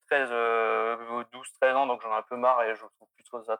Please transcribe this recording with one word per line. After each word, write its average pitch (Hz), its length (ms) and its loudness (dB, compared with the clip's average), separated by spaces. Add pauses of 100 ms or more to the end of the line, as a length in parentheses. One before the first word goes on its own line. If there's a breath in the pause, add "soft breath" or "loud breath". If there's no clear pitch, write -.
treize, 135 240 0
euh, 113 640 0 (380)
douze, 127 120 -16 (140)
treize 131 160 4
ans, 135 100 4
donc 123 160 -2
j'en 113 60 -8
ai 110 100 0
un 107 80 -4
peu 123 120 -8
marre 123 240 4
et 110 120 0
je 107 60 -10
trouve - 340 -20
plus - 100 -20
trop 117 180 -14
ça 110 180 -4